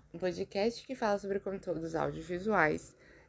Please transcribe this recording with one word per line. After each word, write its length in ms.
um 60
podcast 640
que 120
fala 240
sobre 200
conteúdos 540
audiovisuais 1000